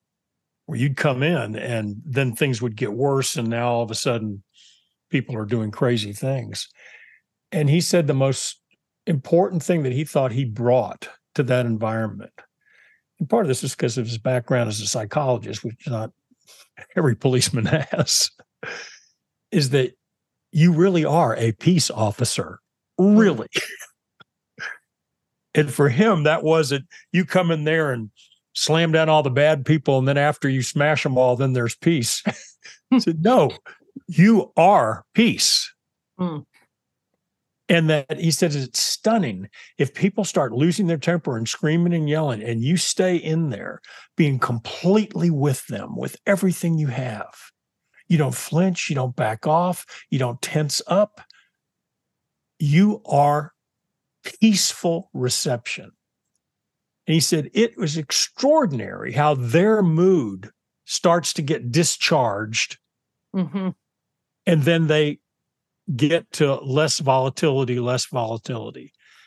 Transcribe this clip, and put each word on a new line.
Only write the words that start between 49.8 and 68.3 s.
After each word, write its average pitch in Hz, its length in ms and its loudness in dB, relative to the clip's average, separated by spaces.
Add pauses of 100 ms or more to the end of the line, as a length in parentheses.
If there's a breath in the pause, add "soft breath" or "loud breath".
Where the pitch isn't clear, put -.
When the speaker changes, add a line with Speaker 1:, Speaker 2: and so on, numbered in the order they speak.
Speaker 1:
you 147 80 0
don't 123 240 -4
tense 151 420 -2
up. 196 360 0 (1400 soft breath)
You 175 460 4
are 147 460 2 (720)
peaceful 185 920 0
reception. 123 800 -6 (1160)
And 156 60 2
he 165 60 4
said, 151 340 0
it 226 240 0
was 165 200 -4
extraordinary 165 1160 0
how 147 220 2
their 170 480 2
mood 160 640 2 (360)
starts - 480 0
to - 100 -4
get 127 280 -4
discharged. 113 1080 0 (580)
Speaker 2:
Mm-hmm. 185 340 -4 (800)
Speaker 1:
And 160 160 4
then 165 240 2
they 151 320 0 (760)
get 151 360 0
to 139 240 0
less 139 420 0
volatility, 131 800 0
less 123 280 -2
volatility. 117 840 -8 (360 soft breath)